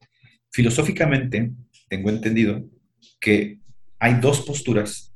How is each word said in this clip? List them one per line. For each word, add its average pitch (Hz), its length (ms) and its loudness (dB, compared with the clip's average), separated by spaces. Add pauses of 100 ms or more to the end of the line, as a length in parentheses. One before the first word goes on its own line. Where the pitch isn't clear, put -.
(520)
Filosóficamente, 123 1000 0 (360)
tengo 98 220 -4
entendido 110 600 0 (500)
que 104 400 2 (380)
hay 120 180 4
dos 131 260 2
posturas - 760 -4